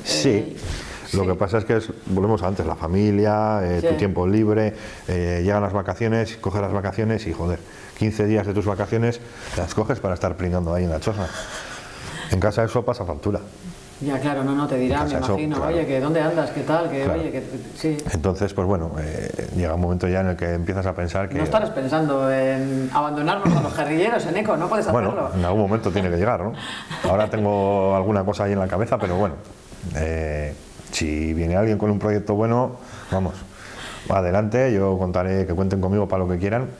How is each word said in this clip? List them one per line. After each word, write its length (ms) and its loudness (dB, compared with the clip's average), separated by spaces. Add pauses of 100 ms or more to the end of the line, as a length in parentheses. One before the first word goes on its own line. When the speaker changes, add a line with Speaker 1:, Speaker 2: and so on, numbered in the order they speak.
Speaker 1:
Sí. 260 2
Speaker 2:
Eh, 260 0 (580)
Speaker 1:
Lo 80 4
Speaker 2:
sí. 60 2
Speaker 1:
que 80 2
pasa 220 2
es 60 0
que 140 2
es, 100 -2 (180)
volvemos 360 2
antes, 240 0
la 100 -2
familia, 880 4
eh, 180 2
Speaker 2:
Sí. 80 0
Speaker 1:
tu 60 4
tiempo 320 0
libre, 480 4 (340)
eh, 340 0
llegan 200 4
las 100 0
vacaciones, 640 0
coges 240 -4
las 120 -2
vacaciones 540 0
y, 60 -4
joder, 260 -2 (400)
quince 280 2
días 200 4
de 60 -2
tus 140 0
vacaciones 540 0 (360)
las 180 -4
coges 260 0
para 140 -2
estar 220 -2
pringando 380 0
ahí 100 2
en 60 0
la 100 -2
choza. 260 -2 (1040)
En 100 2
casa 220 2
eso 220 0
pasa 220 -2
factura. 340 -2 (600)
Speaker 2:
Ya, 180 -2
claro, 240 -2
no, 100 0
no, 140 0
te 80 0
dirá, 220 2
Speaker 1:
En 60 0
casa 120 -2
Speaker 2:
me 80 0
Speaker 1:
eso, 80 2
Speaker 2:
imagino, 240 0
Speaker 1:
claro. 180 0
Speaker 2:
"Oye, 120 2
que 120 0
dónde 220 2
andas, 300 0
qué 100 -4
tal, 300 2
que, 140 -2
Speaker 1:
Claro. 160 0
Speaker 2:
oye, 120 -2
que", 100 -4 (320)
sí. 220 -2 (160)
Speaker 1:
Entonces, 420 0
pues 140 0
bueno, 320 0
eh, 560 -6
llega 180 2
un 60 0
momento 260 2
ya 140 2
en 80 2
el 80 0
que 180 -2
empiezas 320 0
a 80 0
pensar 360 -2
que 60 -4
Speaker 2:
No 60 2
estarás 280 2
pensando 600 0
en 640 0
abandonarnos 640 2
a 60 4
los 140 -4
guerrilleros, 500 2
en 100 -2
Eco, 220 0
no 100 -2
puedes 240 0
Speaker 1:
Bueno, 160 2
Speaker 2:
hacerlo. 260 -2
Speaker 1:
en 100 2
algún 180 4
momento 280 2
tiene 200 2
que 60 2
llegar, 260 2
¿no? 100 -4 (580)
Ahora 200 4
tengo 680 2
alguna 280 2
cosa 200 0
ahí 80 2
en 80 2
la 80 0
cabeza, 300 0
pero 180 0
bueno, 180 2 (640)
eh, 580 -2 (380)
si 420 0
viene 220 2
alguien 200 4
con 140 2
un 80 2
proyecto 380 0
bueno, 400 2 (340)
vamos, 240 0 (720)
adelante, 640 2
yo 240 4
contaré, 500 0
que 80 -2
cuenten 260 2
conmigo 260 2
para 160 0
lo 80 0
que 80 0
quieran 300 0 (120)